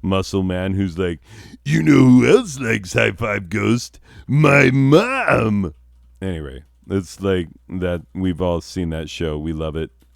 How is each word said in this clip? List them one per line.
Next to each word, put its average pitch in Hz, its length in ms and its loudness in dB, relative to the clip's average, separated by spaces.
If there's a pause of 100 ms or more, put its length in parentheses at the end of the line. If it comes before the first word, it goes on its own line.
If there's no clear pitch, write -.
Muscle 95 420 -2
Man, 92 300 -2
who's 95 240 -2
like, 87 220 -4 (460)
You 156 180 0
know 143 220 6
who 123 220 6
else 175 320 2
likes 113 340 -4
High 113 180 2
Five 101 380 -6
Ghost? 104 500 -2 (280)
My 139 440 4
mom. 135 1000 2 (480)
Anyway, 76 420 -8 (260)
it's 98 320 -6
like 92 280 0 (200)
that. 87 320 -4 (120)
We've 92 280 -4
all 87 200 -2
seen 87 300 -6
that 80 180 -8
show. 80 280 -6
We 78 160 -6
love 78 220 -6
it. 80 160 -8 (240)